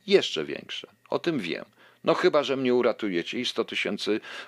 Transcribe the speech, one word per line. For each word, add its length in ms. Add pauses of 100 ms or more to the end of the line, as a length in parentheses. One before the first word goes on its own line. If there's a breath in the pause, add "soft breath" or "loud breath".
jeszcze 380
większe. 440 (220)
O 80
tym 200
wiem. 260 (400 soft breath)
No 100
chyba 280
że 140
mnie 180
uratujecie 680
i 40
sto 200
tysięcy 560 (280 loud breath)